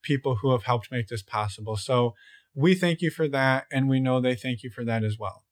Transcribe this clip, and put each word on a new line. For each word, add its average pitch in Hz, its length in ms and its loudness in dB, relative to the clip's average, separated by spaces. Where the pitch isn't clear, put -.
people 135 380 0
who 135 100 2
have 120 120 0
helped 120 280 -2
make 120 160 -6
this 110 160 -10
possible. 107 520 -6
So 120 380 0
we 170 220 4
thank 175 260 -2
you 170 80 0
for 160 200 -2
that, 135 420 4
and 135 180 0
we 131 100 2
know 127 220 2
they 127 140 2
thank 123 260 -8
you 127 80 -10
for 117 160 -10
that 113 180 0
as 107 140 -2
well. 101 340 -12